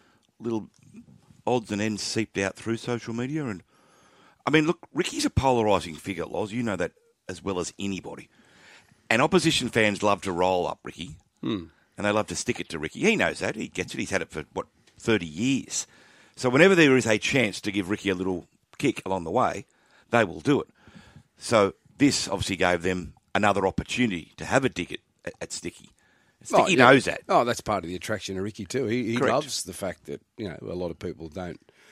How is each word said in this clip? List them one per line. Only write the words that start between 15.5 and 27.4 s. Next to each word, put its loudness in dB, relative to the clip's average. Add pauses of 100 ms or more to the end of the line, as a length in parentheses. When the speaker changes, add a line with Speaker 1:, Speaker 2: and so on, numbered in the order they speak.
Speaker 1:
So -2
whenever 8
there 8
is 2
a 4
chance 0
to -6
give -2
Ricky -2
a 2
little -4 (320)
kick -2
along -4
the -6
way, 0 (440)
they 4
will -8
do 4
it. -8 (680)
So 4 (240)
this 4
obviously -4
gave 2
them -4 (200)
another 2
opportunity -2
to -12
have 0
a 2
dig -6
at, -12 (280)
at, -12 (100)
at -12
Sticky. -12 (520)
Sticky 4
Speaker 2:
Oh, 4
yeah. 4
Speaker 1:
knows 8
that. -4
Speaker 2:
Oh, 4